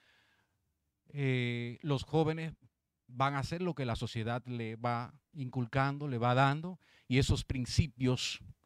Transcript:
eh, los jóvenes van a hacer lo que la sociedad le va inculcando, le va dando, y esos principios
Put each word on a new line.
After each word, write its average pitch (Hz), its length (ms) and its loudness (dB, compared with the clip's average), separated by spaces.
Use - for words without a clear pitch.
eh, 120 720 -2
los 139 220 0
jóvenes 160 500 0
van 135 280 0
a 139 40 0
hacer 165 220 -4
lo 180 120 0
que 135 120 -2
la 117 100 0
sociedad 117 500 -4
le 117 320 -6
va 120 360 -2
inculcando, 135 760 -2
le 127 100 -2
va 120 160 4
dando, 147 460 2
y 127 120 6
esos - 240 2
principios - 1000 0